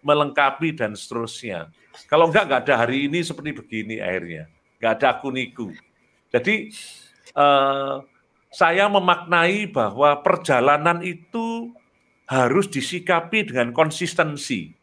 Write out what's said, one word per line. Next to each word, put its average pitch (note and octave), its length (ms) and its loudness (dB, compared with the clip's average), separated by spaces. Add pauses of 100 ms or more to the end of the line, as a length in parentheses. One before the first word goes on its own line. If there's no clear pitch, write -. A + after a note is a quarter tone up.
melengkapi D3 720 2
dan A#2 220 -4
seterusnya. G#2+ 720 -8 (380)
Kalau D#3+ 240 4
enggak, F#3+ 160 2
enggak C3+ 180 0
ada C#3+ 140 4
hari C3 320 0
ini E3+ 100 -2
seperti D#3+ 320 -8
begini A2 460 -10
akhirnya. F2 480 -6 (320)
Enggak A2+ 180 0
ada C#3 160 0
aku - 160 -6
niku. B2 460 -8 (560)
Jadi, G#3 400 -2 (640)
eh, C#3 640 2 (540)
saya F3+ 380 2
memaknai F3+ 800 2
bahwa C3 560 2
perjalanan D3+ 800 2
itu A3+ 720 -8 (500)
harus C3+ 460 2
disikapi F3 760 -2
dengan A#2+ 300 -2
konsistensi. D3 960 -2 (120)